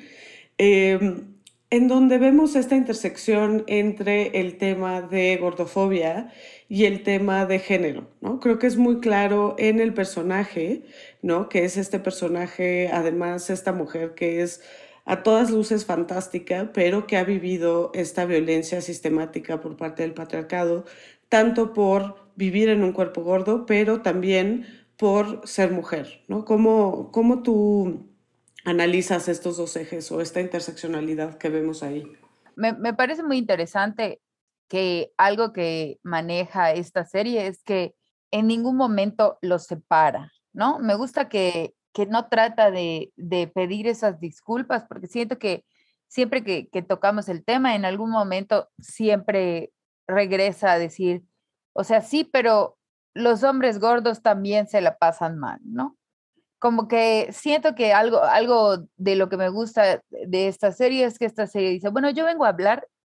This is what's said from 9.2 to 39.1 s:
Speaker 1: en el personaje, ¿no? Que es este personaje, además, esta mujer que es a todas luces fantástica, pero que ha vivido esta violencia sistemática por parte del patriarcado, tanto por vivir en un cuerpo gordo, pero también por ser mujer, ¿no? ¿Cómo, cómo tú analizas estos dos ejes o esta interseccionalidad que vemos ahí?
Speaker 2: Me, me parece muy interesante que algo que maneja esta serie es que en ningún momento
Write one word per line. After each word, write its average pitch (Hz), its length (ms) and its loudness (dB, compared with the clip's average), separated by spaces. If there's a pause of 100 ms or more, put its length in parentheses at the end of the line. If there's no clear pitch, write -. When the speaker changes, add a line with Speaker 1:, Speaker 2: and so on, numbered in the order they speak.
Speaker 1:
en 220 220 2
el 226 140 0
personaje, 190 880 -4 (400)
¿no? 180 260 -2
Que 175 160 0
es 180 140 -4
este 196 200 -4
personaje, 180 960 -4
además, 175 560 -2
esta 185 240 -4
mujer 165 420 -6
que 170 280 -2
es 175 180 -6 (460)
a 185 160 -4
todas 220 280 4
luces 214 360 0
fantástica, 180 880 -4
pero 196 320 2
que 208 100 0
ha 185 80 2
vivido 170 680 0
esta 175 320 -2
violencia 165 560 0
sistemática 160 800 -4
por 156 160 -12
parte 160 240 -6
del 165 100 -4
patriarcado, 170 720 -4 (460)
tanto 226 420 2
por 196 500 0 (140)
vivir 196 320 2
en 208 160 4
un 185 80 0
cuerpo 180 300 -4
gordo, 190 440 0
pero 214 360 2
también 190 640 0 (300)
por 208 500 0
ser 185 240 0
mujer, 170 580 -6
¿no? 214 160 -4
¿Cómo, 220 680 2
cómo 240 300 2
tú 208 640 0 (580)
analizas 180 640 0
estos 170 280 -6
dos 170 200 -8
ejes 160 360 -10
o 160 80 -4
esta 165 200 -6
interseccionalidad 160 960 -6
que 165 120 -6
vemos 156 340 -4
ahí? 147 220 -8 (500)
Speaker 2:
Me, 226 180 -2
me 226 220 -6
parece 277 280 -2
muy 277 160 -2
interesante 208 840 -2 (480)
que 180 480 -2
algo 208 360 2
que 160 500 -4
maneja 170 680 -2
esta 175 320 -4
serie 214 440 -2
es 185 140 -12
que 185 320 -2 (360)
en 214 160 0
ningún 233 300 0
momento 208 680 2